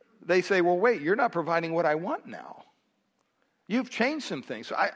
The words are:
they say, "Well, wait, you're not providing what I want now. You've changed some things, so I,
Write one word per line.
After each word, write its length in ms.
they 180
say, 180
"Well, 180
wait, 220
you're 160
not 160
providing 400
what 140
I 80
want 320
now. 380
You've 240
changed 360
some 160
things, 240
so 100
I, 200